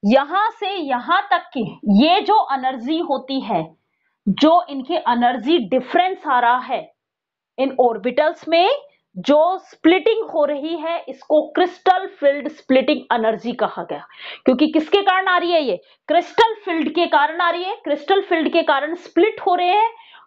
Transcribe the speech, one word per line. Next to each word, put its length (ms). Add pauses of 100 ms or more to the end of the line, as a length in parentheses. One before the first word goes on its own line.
यहां 460
से 200
यहां 500
तक 360
की 220 (240)
ये 180
जो 320
एनर्जी 460
होती 420
है, 360 (520)
जो 400
इनकी 240
energy 640
difference 720
आ 120
रहा 180
है 380 (640)
इन 220
orbitals 680
में, 220 (480)
जो 400
splitting 720
हो 160
रही 320
है, 320
इसको 420
crystal 560
field 400
splitting 520 (140)
energy 380
कहा 320
गया। 240 (380)
क्योंकि 220
किसके 340
कारण 260
आ 100
रही 140
है 120
ये? 180 (260)
Crystal 460
field 420
के 120
कारण 340
आ 80
रही 140
है। 120
Crystal 460
field 320
के 100
कारण 320
split 460
हो 140
रहे 120
हैं, 260 (340)